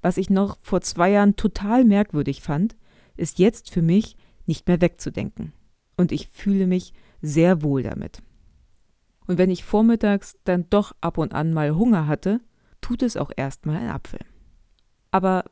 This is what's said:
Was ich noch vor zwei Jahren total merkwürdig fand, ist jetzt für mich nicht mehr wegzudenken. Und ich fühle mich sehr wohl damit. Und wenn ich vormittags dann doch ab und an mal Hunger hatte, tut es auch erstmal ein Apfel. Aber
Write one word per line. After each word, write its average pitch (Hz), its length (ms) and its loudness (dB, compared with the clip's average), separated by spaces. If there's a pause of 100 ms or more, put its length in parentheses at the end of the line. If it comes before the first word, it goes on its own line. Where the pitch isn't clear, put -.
Was 180 140 0
ich 190 140 -4
noch 196 320 0
vor 185 180 -2
zwei 175 300 0
Jahren 202 260 4
total 220 480 0
merkwürdig 160 580 2
fand, 165 340 -2 (400)
ist - 220 -6
jetzt - 320 2
für 175 120 -2
mich 180 340 2 (300)
nicht - 200 -4
mehr 175 140 2
wegzudenken. - 720 -4 (440)
Und 180 160 0
ich - 160 -8
fühle 196 400 -2
mich 185 240 -2 (280)
sehr 160 420 2
wohl 139 200 0
damit. - 400 -10 (1040)
Und 180 120 0
wenn 185 120 4
ich 180 140 -4
vormittags 214 800 2
dann 175 260 -2
doch 202 300 0
ab 165 180 -4
und - 160 -4
an 160 180 -2
mal 151 220 0
Hunger 190 320 2
hatte, 190 340 -2 (400)
tut 240 220 -4
es 240 140 -2
auch - 200 -6
erstmal 143 400 -6
ein 240 140 -8
Apfel. - 300 -10 (920)
Aber 185 420 0